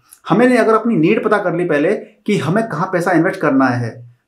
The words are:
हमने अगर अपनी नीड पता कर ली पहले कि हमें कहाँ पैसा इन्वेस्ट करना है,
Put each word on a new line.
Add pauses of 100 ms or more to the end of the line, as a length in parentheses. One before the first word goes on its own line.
(280)
हमने
अगर
अपनी
नीड
पता
कर
ली
पहले
कि
हमें
कहाँ
पैसा
इन्वेस्ट
करना
है, (120)